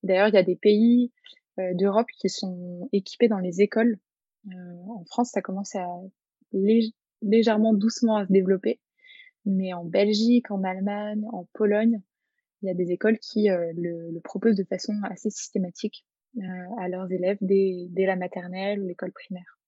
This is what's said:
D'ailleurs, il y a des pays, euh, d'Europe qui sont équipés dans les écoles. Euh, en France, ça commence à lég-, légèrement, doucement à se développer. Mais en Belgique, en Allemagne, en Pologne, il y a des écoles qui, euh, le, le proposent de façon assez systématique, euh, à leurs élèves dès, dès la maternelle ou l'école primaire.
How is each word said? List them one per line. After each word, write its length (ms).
D'ailleurs, 240
il 60
y 40
a 60
des 100
pays, 580
euh, 160
d'Europe 320
qui 120
sont 640
équipés 340
dans 140
les 200
écoles. 380
Euh, 300
en 180
France, 260
ça 100
commence 320
à 140
lég-, 420
légèrement, 520
doucement 440
à 60
se 60
développer. 500
Mais 260
en 120
Belgique, 680
en 100
Allemagne, 680
en 220
Pologne, 460
il 60
y 20
a 40
des 180
écoles 260
qui, 320
euh, 260
le, 360
le 80
proposent 340
de 80
façon 320
assez 200
systématique, 760
euh, 60
à 80
leurs 240
élèves 300
dès, 500
dès 160
la 80
maternelle 680
ou 60
l'école 260
primaire. 560